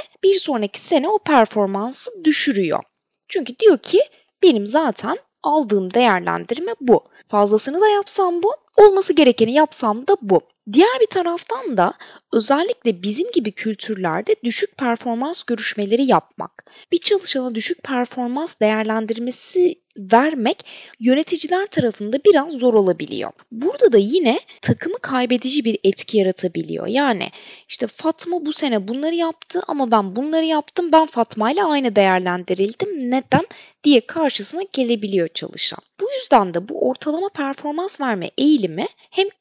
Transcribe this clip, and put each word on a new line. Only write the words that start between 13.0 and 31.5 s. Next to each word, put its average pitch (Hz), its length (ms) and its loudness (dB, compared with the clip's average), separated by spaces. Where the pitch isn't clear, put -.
bizim 254 280 -4
gibi 233 200 -2
kültürlerde 202 920 -4
düşük 240 340 -2
performans 240 680 -4
görüşmeleri 220 640 -2
yapmak, - 680 -2
bir 339 60 2
çalışana 277 580 -2
düşük 220 280 -4
performans 254 800 -6
değerlendirmesi 220 1120 -2
vermek 233 680 0
yöneticiler 311 680 0
tarafında 226 600 -2
biraz 330 280 6
zor 247 200 2
olabiliyor. 160 580 0
Burada 349 400 2
da 233 60 6
yine 247 420 2
takımı - 360 -2
kaybedici 254 680 -2
bir 220 180 0
etki - 340 0
yaratabiliyor. 175 680 -2
Yani 226 420 -2
işte, - 200 -8
"Fatma 330 580 -6
bu 302 80 -4
sene 226 340 -2
bunları 285 280 -4
yaptı 339 520 -6
ama 269 240 -2
ben 196 240 0
bunları 311 300 -2
yaptım, 320 460 -2
ben 320 140 6
Fatma 226 460 -2